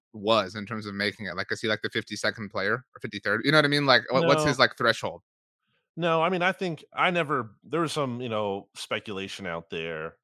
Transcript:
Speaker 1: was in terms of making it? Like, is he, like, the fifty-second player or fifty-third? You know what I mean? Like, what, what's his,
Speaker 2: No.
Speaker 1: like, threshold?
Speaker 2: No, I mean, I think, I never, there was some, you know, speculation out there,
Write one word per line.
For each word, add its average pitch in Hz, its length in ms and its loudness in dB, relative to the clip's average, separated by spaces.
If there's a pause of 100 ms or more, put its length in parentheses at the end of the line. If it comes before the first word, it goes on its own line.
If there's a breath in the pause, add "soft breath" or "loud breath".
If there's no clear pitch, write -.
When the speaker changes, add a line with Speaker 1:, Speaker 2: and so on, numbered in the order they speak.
(120)
Speaker 1:
was 104 420 2
in 104 120 -8
terms 107 200 -8
of 101 80 -8
making 101 320 -2
it? 87 100 -6
Like, 95 140 -6
is 107 100 -6
he, 117 80 -4
like, 107 140 0
the 110 80 -2
fifty-second 107 600 -4
player 107 340 -2 (100)
or - 60 -20
fifty-third? 107 440 -2
You 143 60 2
know 156 80 6
what 147 60 6
I 143 40 2
mean? 143 180 0
Like, 120 260 6
what, 165 140 4
what's 151 180 4
his, 139 140 0
Speaker 2:
No. - 20 4
Speaker 1:
like, 117 180 4
threshold? 110 440 0 (720)
Speaker 2:
No, 165 280 2
I 175 80 2
mean, 185 120 0
I 185 100 4
think, 180 320 -4 (100)
I 165 160 4
never, 143 440 0 (100)
there 151 180 0
was 147 100 0
some, 127 300 -2
you 123 80 -6
know, 104 440 -2
speculation 98 720 -6
out 85 220 -6
there, 82 560 -6